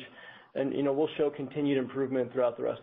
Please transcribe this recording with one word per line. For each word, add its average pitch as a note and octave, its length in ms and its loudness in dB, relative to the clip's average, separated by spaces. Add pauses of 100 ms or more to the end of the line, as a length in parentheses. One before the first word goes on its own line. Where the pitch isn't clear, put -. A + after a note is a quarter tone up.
(560)
And, C3+ 180 0
you C3+ 80 0
know, C#3+ 100 2
we'll D3+ 240 2
show D3 140 4
continued C#3+ 480 0
improvement B2+ 560 0
throughout B2 240 2
the B2+ 60 -4
rest A#2 200 -2